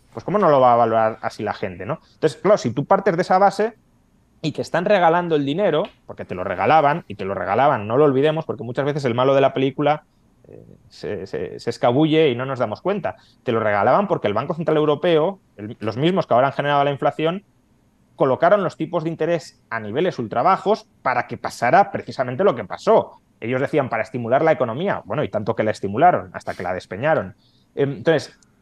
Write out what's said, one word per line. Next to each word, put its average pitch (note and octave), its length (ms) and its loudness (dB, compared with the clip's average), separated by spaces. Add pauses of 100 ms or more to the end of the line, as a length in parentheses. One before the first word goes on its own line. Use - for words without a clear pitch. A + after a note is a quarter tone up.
(140)
pues A#2 100 -12
¿cómo F3 140 -2
no F#3+ 120 4
lo C#3 120 6
va B2 120 8
a A#2+ 40 6
valorar A2+ 440 2
así - 220 -8
la G2+ 100 -4
gente, F#2+ 320 -10
no? A#2+ 140 -8 (140)
Entonces, - 280 -2
claro, F3 160 4
si B2+ 140 -4
tú C#3+ 140 -4
partes F#3+ 320 2
de F3+ 40 2
esa F#3 160 2
base G3+ 360 0 (680)
y D#3 120 -6
que - 80 -6
están E3 240 -2
regalando F3 500 2
el D3 100 0
dinero, D#3 380 0 (220)
porque G2+ 180 -14
te F#2+ 120 -10
lo F#2 100 -6
regalaban, C#3+ 640 2
y G#2 60 -14
te G#2 100 -10
lo G2 80 -4
regalaban, G#2 520 0
no A2+ 120 -2
lo D3+ 80 6
olvidemos, D3+ 400 0
porque A2 180 -8
muchas B2 220 -6
veces C#3+ 180 -4
el B2 100 0
malo C3 220 2
de C#3 60 4
la C3+ 120 2
película, C#3+ 500 -2 (440)
eh, A1 160 -20 (240)
se, F#2 400 -10
se, - 320 -10
se - 100 -8
escabulle D3 600 2
y A#2+ 60 0
no B2 100 -4
nos C3 140 -6
damos G#2+ 220 -4
cuenta. F3 360 -4 (260)
Te - 80 -2
lo A2+ 80 2
regalaban A2 480 2
porque D#3 220 -2
el G2+ 40 0
Banco C3+ 200 -2
Central D#3 240 -2
Europeo, D3+ 600 0 (180)
el, G#2+ 240 -12
los G#2+ 160 -6
mismos E3 300 0
que - 60 0
ahora B2+ 140 6
han C#3 60 -6
generado C#3+ 320 0
la C#3+ 60 0
inflación, D#3 520 -2 (720)
colocaron E3 480 2
los D#3 140 -6
tipos E3 260 -4
de D#3+ 60 -4
interés D#3+ 500 -4 (100)
a A2+ 120 -6
niveles B2 360 -4
ultrabajos D3+ 720 0 (140)
para B2 260 -2
que A#2+ 100 -10
pasara D#3+ 540 2
precisamente B2+ 540 -4
lo F3+ 100 2
que A#2 80 -8
pasó. - 560 0 (200)
Ellos B2+ 220 -4
decían, C#3 280 0
"para A2+ 120 -2
estimular B2 400 -2
la D#3+ 100 4
economía". C3 540 -4
Bueno, A#2 180 -4
y - 60 -6
tanto G#2+ 260 -4
que - 80 -2
la G#2+ 60 -2
estimularon, G#2 640 0
hasta - 220 -12
que - 80 -10
la F2+ 100 -4
despeñaron. G#2 640 -4 (400)
Em, C#3 160 -2
entonces, - 440 -2 (260)